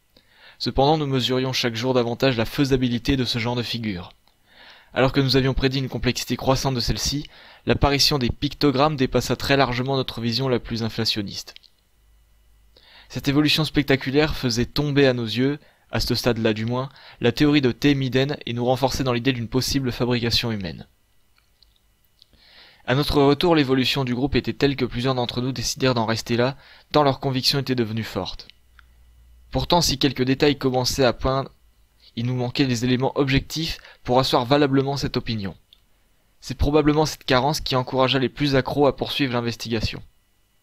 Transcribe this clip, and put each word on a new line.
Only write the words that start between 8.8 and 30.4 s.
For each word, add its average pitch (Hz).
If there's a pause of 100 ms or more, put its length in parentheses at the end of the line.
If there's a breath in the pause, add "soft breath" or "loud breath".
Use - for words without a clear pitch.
dépassa 127
très 139
largement 127
notre 127
vision 117
la 123
plus 113
inflationniste. 110 (1500 soft breath)
Cette -
évolution 147
spectaculaire 139
faisait 120
tomber 143
à 127
nos 120
yeux, 127 (320 soft breath)
à 113
ce -
stade-là 113
du 110
moins, 127 (320 loud breath)
la 156
théorie 147
de 123
T 143
Miden 135
et 120
nous 120
renforçait 127
dans 127
l'idée 120
d'une 117
possible 131
fabrication 120
humaine. 87 (2000 soft breath)
À -
notre 147
retour, 143
l'évolution 131
du 123
groupe 135
était 117
telle 143
que 131
plusieurs 120
d'entre 123
nous 131
décidèrent 123
d'en 113
rester 113
là, 127 (360 loud breath)
tant 151
leur 139
conviction 131
était 131
devenue 113
forte. - (1040)
Pourtant, 131
si 147
quelques 131
détails 135